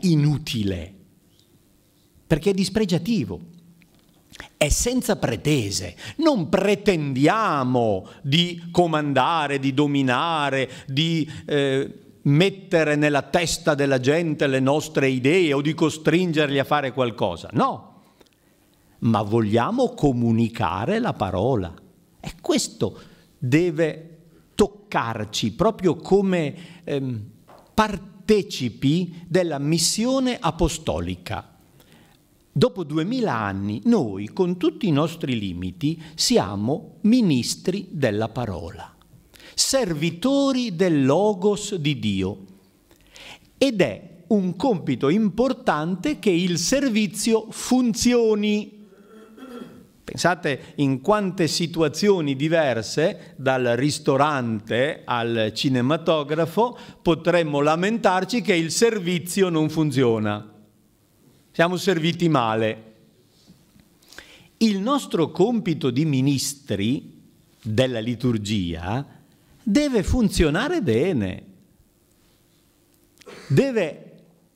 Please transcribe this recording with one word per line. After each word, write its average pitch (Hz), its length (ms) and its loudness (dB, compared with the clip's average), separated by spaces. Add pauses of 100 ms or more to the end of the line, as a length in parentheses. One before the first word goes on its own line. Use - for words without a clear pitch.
inutile, 131 920 0 (1300)
perché 160 240 0
è 202 40 2
dispregiativo. 185 1000 -2 (1040)
È 147 140 0
senza 233 480 0
pretese, 110 800 -2 (220)
non 277 300 2
pretendiamo 151 1600 2 (140)
di 170 500 -2
comandare, 151 880 2
di 135 140 0
dominare, 139 960 0 (180)
di, 156 420 0 (160)
eh, 139 480 -2 (280)
mettere 160 720 2
nella 147 280 2
testa 165 520 0
della 139 240 2
gente 151 480 2
le 131 140 2
nostre 139 480 2
idee 143 420 2
o 139 100 2
di 151 120 0
costringerli 151 840 2
a 131 40 2
fare 135 300 0
qualcosa, 110 580 -2
no. 190 500 -2 (1000)
Ma 113 220 2
vogliamo 117 680 2
comunicare 117 1120 0
la 220 140 -2
parola. 95 600 -2 (480)
E - 180 -12
questo - 640 -2 (360)
deve 156 840 -2 (360)
toccarci 117 960 -2
proprio 185 460 0
come, 185 580 2 (300)
ehm, 131 360 -4 (520)
partecipi 180 1500 0
della 165 320 0
missione 233 800 0
apostolica. 92 1120 -4 (1080)
Dopo 190 280 2
duemila 160 500 -2
anni, 104 520 -4
noi, 110 460 0
con 180 260 -2
tutti 311 300 -2
i 170 40 2
nostri 147 460 0
limiti, 95 640 -6 (120)
siamo 113 880 -2
ministri 196 880 2
della 113 400 -2
parola, 87 640 -10 (580)
servitori 247 1200 0
del 160 280 2
Logos 196 720 2
di 147 240 -2
Dio. 98 460 -2 (1120)
Ed 247 240 2
è - 460 -4
un 185 280 0
compito 139 540 -2
importante 196 1120 -2
che 214 100 0
il 175 300 2
servizio 220 920 0
funzioni. 220 1400 0 (1160)
Pensate 170 720 -2
in 135 260 0
quante 190 460 0
situazioni 165 880 0
diverse, 147 1000 -2
dal 131 280 0 (140)
ristorante 131 1300 0
al 117 500 -2
cinematografo, 156 1200 0 (240)
potremmo 165 600 2
lamentarci 196 800 2
che 185 120 0
il 165 160 0
servizio 185 800 2
non 156 200 2
funziona. 120 800 0 (1080)
Siamo 175 220 2
serviti 170 520 0
male. 110 640 0 (1600)
Il 214 220 2
nostro 208 500 -2
compito 180 600 0
di 131 120 0
ministri 131 1200 -2 (400)
della 117 380 0
liturgia 107 1080 -2 (560)
deve 254 400 0
funzionare 240 800 0
bene, 120 640 0 (2000)
deve 202 680 0 (400)